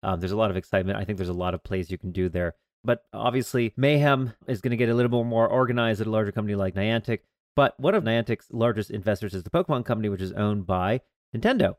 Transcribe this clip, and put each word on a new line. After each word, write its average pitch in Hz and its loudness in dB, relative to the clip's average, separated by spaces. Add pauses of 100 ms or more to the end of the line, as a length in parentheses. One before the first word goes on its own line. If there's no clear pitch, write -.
Um, 92 0
there's 92 -2
a 104 -2
lot 110 2
of 90 -2
excitement. 95 -2
I 101 -4
think 101 -4
there's 90 -4
a 90 -4
lot 90 -2
of 87 -6
plays 92 -4
you 92 -6
can 90 -8
do 92 0
there. 85 -2 (300)
But 117 -2
obviously, 117 0
Mayhem 139 2 (120)
is 117 -4
gonna 120 -2
get 117 2
a 113 2
little 120 4
bit 117 2
more 113 4
organized 120 2
at 107 0
a 110 -2
larger 110 2
company 104 -2
like 95 0
Niantic. 110 0 (340)
But 139 4
one 180 2
of 185 0
Niantic's 113 -2
largest 113 0
investors 104 -2
is 92 -4
the - -12
Pokemon 170 0
Company, 110 -2
which 95 -4
is 92 -4
owned 104 -2
by 92 0 (360)
Nintendo. 202 2